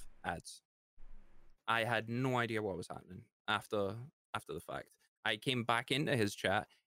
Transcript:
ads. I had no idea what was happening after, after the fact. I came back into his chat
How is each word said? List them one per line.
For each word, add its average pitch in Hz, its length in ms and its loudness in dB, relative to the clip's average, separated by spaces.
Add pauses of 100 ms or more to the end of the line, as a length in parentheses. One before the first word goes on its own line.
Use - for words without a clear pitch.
(240)
ads. - 380 -6 (1040)
I 113 160 4
had 110 240 0
no 127 300 2
idea 113 240 2
what 95 160 0
was 90 100 -6
happening - 340 -12 (240)
after, 101 500 0 (360)
after 107 220 -6
the 78 60 -6
fact. - 280 -8 (360)
I 110 120 2
came 123 280 0
back 117 260 2
into 139 260 2
his 104 180 4
chat 101 320 2 (200)